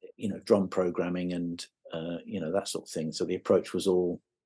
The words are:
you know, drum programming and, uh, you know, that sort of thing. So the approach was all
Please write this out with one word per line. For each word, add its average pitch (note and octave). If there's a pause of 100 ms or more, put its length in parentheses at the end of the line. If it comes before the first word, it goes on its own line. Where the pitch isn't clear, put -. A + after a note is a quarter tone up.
(160)
you A2
know, G2
drum G2+
programming F2+
and, F2 (280)
uh, E2 (100)
you G2+
know, D#2+
that F#2+
sort -
of -
thing. D#2+
So F2+
the F2
approach -
was F2+
all F2+ (260)